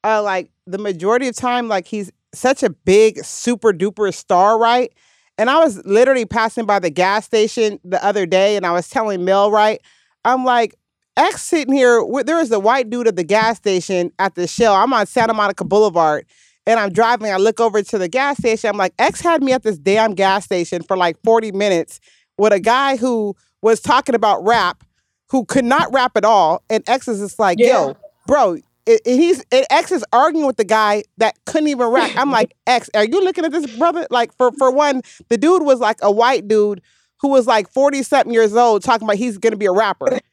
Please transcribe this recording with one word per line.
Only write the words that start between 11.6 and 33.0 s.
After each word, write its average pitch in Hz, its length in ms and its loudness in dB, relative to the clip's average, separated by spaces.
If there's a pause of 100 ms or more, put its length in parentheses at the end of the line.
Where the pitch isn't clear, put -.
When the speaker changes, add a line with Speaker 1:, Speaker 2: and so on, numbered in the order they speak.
Speaker 1:
here, 247 260 4
w-, 247 240 -4
there 320 160 0
is 262 120 -2
a 220 80 0
white 226 300 0
dude 240 180 -2
at 202 80 0
the 175 80 -4
gas 220 340 0
station 185 600 -2
at 190 160 -2
the 175 120 -4
Shell. 226 260 2
I'm 214 200 2
on 214 120 0
Santa 226 280 -2
Monica 202 300 -2
Boulevard, 170 640 0 (400)
and 226 140 2
I'm 202 120 -2
driving. 220 400 0
I 190 60 -2
look 214 220 0
over 214 240 0
to 214 140 -6
the 185 100 -2
gas 269 300 -4
station. 220 320 -2
I'm 202 80 -4
like, 185 200 -2
"X 269 240 -2
had 330 220 0
me 262 100 0
at 254 100 -2
this 214 140 -4
damn 202 360 0
gas 190 320 0
station 175 360 -4
for, 185 160 -4
like, 175 260 0
forty 226 280 2
minutes 190 480 -2 (380)
with 208 140 4
a 202 80 2
guy 262 380 0
who 220 380 -4 (260)
was 220 180 2
talking 262 360 0
about 208 280 0
rap, 202 400 0 (460)
who 254 160 -2
could 269 200 -2
not 277 280 0
rap 254 240 0
at 202 80 0
all." 185 440 2
And 220 180 -2
X 254 200 -2
is 214 120 -6
just 202 180 -10
like, 196 220 0
Speaker 2:
Yeah. 240 80 4 (220)
Speaker 1:
"Yo, - 80 -12 (280)
bro," 226 280 2
and, - 520 -2
and 254 160 2
he's, 339 300 0
and 262 180 2
X 320 220 0
is 285 120 -4 (100)
arguing 294 340 2
with 262 100 -2
the 226 60 0
guy 214 400 0 (140)
that 214 280 0
couldn't 302 220 -2
even 254 220 0
rap. 233 280 2
I'm 277 140 0
like, 226 280 0
Speaker 2:
<laughs> - 60 -12
Speaker 1:
"X, 240 300 0
are 214 100 2